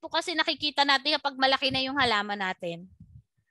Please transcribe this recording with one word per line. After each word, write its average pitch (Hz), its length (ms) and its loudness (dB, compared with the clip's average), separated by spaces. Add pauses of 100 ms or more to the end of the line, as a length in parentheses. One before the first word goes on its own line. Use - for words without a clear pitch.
po 330 100 -12
kasi 330 240 -2
nakikita 294 480 0
natin 277 320 2
kapag 277 240 -2
malaki 262 320 4
na 262 80 0
yung 262 160 -2
halaman 208 400 2
natin. 185 480 -6 (680)